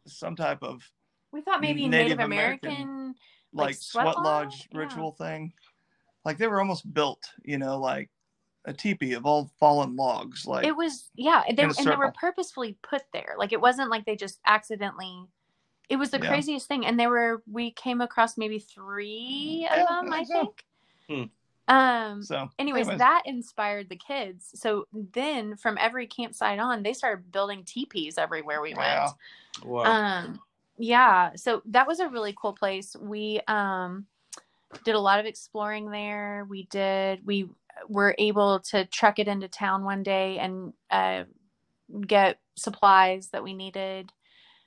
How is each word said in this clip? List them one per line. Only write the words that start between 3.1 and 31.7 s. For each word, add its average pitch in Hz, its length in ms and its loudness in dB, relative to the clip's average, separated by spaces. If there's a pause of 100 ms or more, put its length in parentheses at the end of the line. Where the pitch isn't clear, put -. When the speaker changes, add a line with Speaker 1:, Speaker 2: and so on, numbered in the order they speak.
Speaker 1:
like, 147 140 0
Speaker 2:
like, 139 80 -6
Speaker 1:
sweat - 280 -4 (100)
Speaker 2:
sweat - 40 -2
Speaker 1:
lodge - 80 -2
Speaker 2:
lodge? 147 460 -2
Yeah. 156 80 -8
Speaker 1:
ritual 156 340 -8
thing. 160 400 -10 (720)
Like, 156 140 -4
they 226 100 0
were 202 120 2
almost 190 340 -2
built, 143 300 0 (200)
you 143 140 -4
know, 135 220 -4
like 135 300 -4 (580)
a 143 60 -8
teepee 143 400 -2
of 120 140 -2
all 147 320 2
fallen 147 360 4
logs. 127 520 -4
Like, 131 180 0
Speaker 2:
It 302 100 0
was, 311 380 -6
yeah, 294 300 4 (100)
they, 277 80 2
Speaker 1:
in 302 80 4
a 294 80 0
Speaker 2:
and 285 80 0
they - 100 4
were 277 120 0
Speaker 1:
circle. - 120 -4
Speaker 2:
purposefully 330 640 -4
put 277 220 -6 (100)
there. - 240 -8
Like, 202 160 -2
it - 80 0
wasn't 247 300 4
like 220 140 -2
they 214 100 -4
just 196 280 -12
accidentally, 196 800 -2 (640)
it 269 100 0
was 285 120 0
the 277 100 -2
Speaker 1:
Yeah. - 100 -2
Speaker 2:
craziest 285 380 0
thing. 269 160 -2
And 240 160 2
there 240 120 4
were, 233 340 2
we 226 240 -6
came 240 320 -4
across 233 380 2
maybe 214 180 -4
three 226 1120 -8
of 311 80 4
Speaker 1:
Yeah, 349 80 6
Speaker 2:
them, 349 260 -2
Speaker 1:
I 311 40 -2
Speaker 2:
I 320 80 -2
Speaker 1:
think 233 40 -8
so. 302 60 -4 (760)
Speaker 2:
think. 127 220 -6 (380)
Speaker 3:
Hmm. 240 80 6
Speaker 2:
Um, 226 480 2
Speaker 1:
So, 143 340 -6
Speaker 2:
anyways, 269 300 -2
Speaker 1:
anyways. 190 100 -2
Speaker 2:
that 294 300 6
inspired 208 600 -6
the 185 100 -16
kids. 196 580 -10
So 214 360 -2
then 214 680 -6
from 214 220 -2
every 240 280 0
campsite 220 500 -2
on, 233 240 0
they 214 120 0
started 190 380 -4
building 196 340 -4
teepees 175 520 -6
everywhere 156 460 -2
we 156 100 -6
went. 147 60 -8
Speaker 1:
Wow. 143 360 0 (480)
Speaker 3:
Wow. 123 200 -2
Speaker 2:
Um, 202 560 0 (400)
yeah. 226 560 6
So 226 300 -2
that 240 200 6